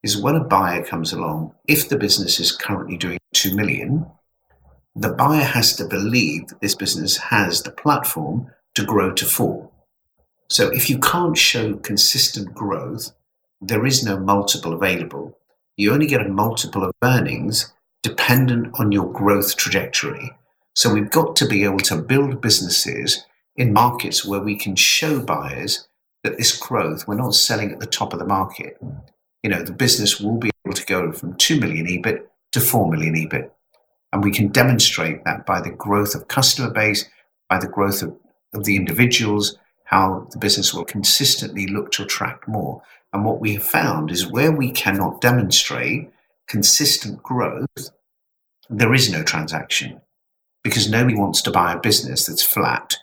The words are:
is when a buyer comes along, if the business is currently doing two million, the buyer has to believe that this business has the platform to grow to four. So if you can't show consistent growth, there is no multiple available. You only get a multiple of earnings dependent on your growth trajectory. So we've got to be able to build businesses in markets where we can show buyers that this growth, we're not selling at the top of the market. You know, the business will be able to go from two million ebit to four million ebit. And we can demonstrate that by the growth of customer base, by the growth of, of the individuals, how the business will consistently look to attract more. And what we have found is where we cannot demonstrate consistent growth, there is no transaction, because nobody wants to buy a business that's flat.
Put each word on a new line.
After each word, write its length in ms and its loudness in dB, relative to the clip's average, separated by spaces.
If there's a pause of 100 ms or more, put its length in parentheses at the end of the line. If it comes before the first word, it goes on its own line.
is 180 -2
when 140 2
a 80 2
buyer 400 2
comes 300 -6
along, 420 -6 (120)
if 220 2
the 80 0
business 420 0
is 120 0
currently 460 -6
doing 200 -6 (160)
two 220 2
million, 500 -2 (880)
the 180 -2
buyer 300 2
has 340 2
to 80 -6
believe 640 0
that 140 -14
this 140 -2
business 420 -2
has 460 0
the 80 -10
platform 800 -2 (240)
to 100 0
grow 280 2
to 120 -2
four. 460 -2 (760)
So 220 2
if 200 0
you 100 0
can't 380 2
show 400 2
consistent 760 0
growth, 580 -6 (480)
there 260 -2
is 180 2
no 160 -2
multiple 540 0
available. 640 -4 (380)
You 160 2
only 140 4
get 200 2
a 40 -4
multiple 540 -2
of 100 -4 (100)
earnings 680 0 (300)
dependent 760 2
on 120 2
your 200 2
growth 460 2
trajectory. 720 -2 (440)
So 180 4
we've 160 0
got 280 2
to 100 2
be 160 2
able 160 2
to 180 0
build 420 0
businesses 880 0 (300)
in 180 2
markets 520 4
where 160 -4
we 140 -2
can 200 -6
show 440 2
buyers 680 -4 (360)
that 140 -4
this 200 0
growth, 500 -2
we're 80 -4
not 200 0
selling 360 2
at 80 -14
the 60 -10
top 280 -4
of 60 -8
the 60 -8
market. 520 -4 (680)
You 60 -2
know, 140 -2
the 100 -10
business 480 2
will 160 -2
be 140 -2 (140)
able 100 -6
to 100 -8
go 260 -2
from 240 -10
two 240 2
million 280 -2
ebit 360 -2 (300)
to 80 0
four 280 2
million 260 0
ebit. 340 -4 (640)
And 100 0
we 80 2
can 180 2
demonstrate 760 2
that 200 -6
by 140 0
the 120 -8
growth 440 0
of 140 -10
customer 400 2
base, 360 0 (440)
by 80 2
the 100 -2
growth 340 0
of, 140 -8 (380)
of 100 -8
the 120 2
individuals, 840 2 (260)
how 480 0
the 80 -12
business 340 0
will 120 -8
consistently 840 0
look 240 -4
to 120 -4
attract 440 -6
more. 340 -6 (320)
And 100 -2
what 160 0
we 140 -2
have 100 -4
found 480 0
is 180 -4
where 220 2
we 200 0
cannot 500 -2
demonstrate 880 0 (380)
consistent 760 2
growth, 680 -4 (800)
there 240 4
is 180 4
no 120 -2
transaction, 800 -4 (600)
because 260 0
nobody 260 4
wants 280 2
to 80 -2
buy 220 2
a 60 -6
business 460 0
that's 180 -2
flat. 600 0